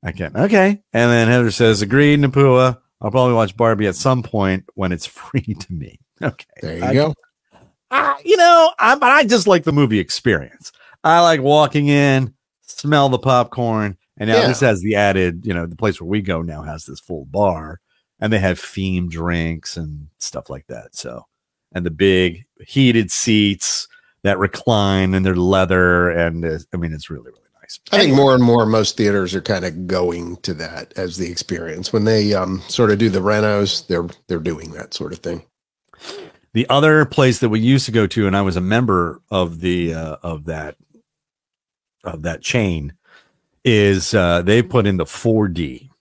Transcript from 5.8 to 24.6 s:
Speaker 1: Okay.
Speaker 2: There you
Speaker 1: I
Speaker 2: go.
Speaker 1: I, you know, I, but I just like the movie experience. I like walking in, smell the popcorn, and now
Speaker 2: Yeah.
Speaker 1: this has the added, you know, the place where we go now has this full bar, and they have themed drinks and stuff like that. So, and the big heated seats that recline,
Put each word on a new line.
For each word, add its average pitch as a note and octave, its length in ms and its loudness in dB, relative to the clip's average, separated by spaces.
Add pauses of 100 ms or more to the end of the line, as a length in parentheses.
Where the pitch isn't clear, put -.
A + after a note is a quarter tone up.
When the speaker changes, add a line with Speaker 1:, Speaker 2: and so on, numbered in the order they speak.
Speaker 1:
Okay. - 240 -8 (160)
Speaker 2:
There E2 160 -10
you - 60 -6
Speaker 1:
I C3 100 -2
Speaker 2:
go. D3 200 0 (760)
Speaker 1:
I, C#4 340 -2
you G4+ 120 4
know, E4+ 420 6
I, A#3 180 4
but C#4 160 2
I D4 120 6
just G3+ 220 2
like F3+ 180 2
the D#3+ 80 0
movie B2 280 2
experience. - 720 -4 (320)
I E3 160 4
like E3 200 4
walking D3 480 2
in, C#3+ 460 2 (280)
smell C#3+ 480 0
the B2+ 80 0
popcorn, A#2 800 0 (200)
and G#2 120 -4
now A2+ 120 4
Speaker 2:
Yeah. B2+ 80 2
Speaker 1:
this B2+ 120 -2
has A2 200 2
the G#2 160 -2
added, F#2+ 500 0
you G2 80 -4
know, E2+ 120 -4
the E2+ 100 -12
place G#2 240 -2
where E2+ 80 -12
we G#2 120 -2
go F2+ 220 -4
now D2+ 200 -10
has D#2 240 -12
this C#2 140 -16
full D2+ 260 -14
bar, E2 540 -4 (380)
and G#2+ 140 -2
they A2 80 2
have F#2 180 0
themed F#2 520 -6
drinks E2 680 -6
and D2+ 320 -12 (100)
stuff - 320 -12
like C2+ 160 -16
that. A1 300 -16
So, A#1+ 300 -12 (460)
and F2+ 140 -6
the F2 60 -2
big F2+ 520 2 (160)
heated A#2 520 2
seats G#2 760 0 (380)
that G2 140 0
recline, G2 760 0